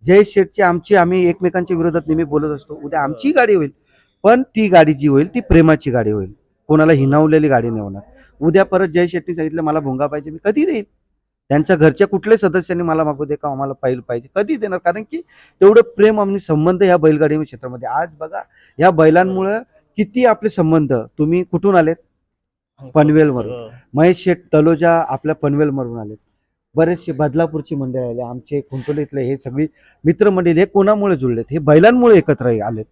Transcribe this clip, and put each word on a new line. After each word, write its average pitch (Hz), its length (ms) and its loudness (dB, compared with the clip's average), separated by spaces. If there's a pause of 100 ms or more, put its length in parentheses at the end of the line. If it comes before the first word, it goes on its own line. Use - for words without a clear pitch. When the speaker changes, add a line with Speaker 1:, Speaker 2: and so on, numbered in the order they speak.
Speaker 1:
जय 190 220 6
शेठची 196 360 -2
आमची, 175 320 0
आम्ही 180 320 2
एकमेकांच्या 175 500 -2
विरोधात 165 300 -2
नेहमी 160 180 -2
बोलत 151 320 -4
असतो, 151 280 -18
उद्या 147 160 -4
आमची 139 320 -4
गाडी 240 220 2
होईल, 151 160 -2 (520)
पण 240 200 4
ती 214 260 -2
गाडी 160 260 6
जी 139 140 -2
होईल 143 260 2
ती 240 60 -2
प्रेमाची 156 500 2
गाडी 113 200 -2
होईल, 104 220 -6 (360)
कोणाला 156 240 4
हिणावलेली 151 560 2
गाडी 120 200 0
नाही 113 120 -6
होणार. 101 220 -12 (380)
उद्या 170 240 2
परत 190 240 -2
जय 175 180 0
शेट्टी 175 280 -8
सांगितलं, 160 280 -6
"मला 156 180 -2
भुंगा 139 260 -6
पाहिजे," 151 240 -10
मी 160 140 -16
कधी 220 220 0
देईल. 269 180 -6 (640)
त्यांच्या 151 280 0
घरच्या 156 300 2
कुठल्याही 202 420 -2
सदस्यांनी 175 360 -4
मला 160 200 -2
मागू 147 200 -6
दे 143 120 -6
का 147 140 -8
आम्हाला 139 220 -8 (100)
बैल 127 180 -4
पाहिजे, 120 360 -10
कधी 208 200 -4
देणार, 202 220 -6
कारण 175 240 -6
की 320 180 -12 (400)
तेवढं 214 200 8
प्रेम 214 400 2
आणि 196 180 -2
संबंध 170 440 0
या 180 140 4
बैलगाडी 156 480 2
क्षेत्रामध्ये. 123 440 -14
आज 151 200 -4 (120)
बघा, 160 200 -12 (380)
या 170 120 4
बैलांमुळं 185 720 2 (340)
किती 214 280 -2
आपले 214 240 0
संबंध, 156 440 0
तुम्ही 151 520 -2
कुठून 185 300 -2
आलेत? 165 220 2 (840)
Speaker 2:
हो. 131 100 -20
Speaker 1:
पनवेलवरून. 147 640 2
Speaker 2:
हो. 117 160 -14 (260)
Speaker 1:
महेश 170 300 2
शेठ 175 140 0
तलोजा 165 680 2
आपल्या - 260 -4
पनवेलवरून 139 640 -4
आलेत, 107 180 -14 (580)
बरेचसे 170 380 -2
बदलापूरची 151 600 -4
मंडळी 127 360 -6
आले, 120 120 -10
आमचे 127 380 -10 (100)
खुंटोली 143 320 -8
इथले 139 200 -8
हे 135 140 -4
सगळी 135 300 -6 (380)
मित्रमंडळी, 180 480 0
हे 170 120 2
कोणामुळे 196 520 0
जुळलेत? 123 340 -4
हे 151 80 -6
बैलांमुळे 208 580 4
एकत्र 123 460 0
आलेत. 107 300 -8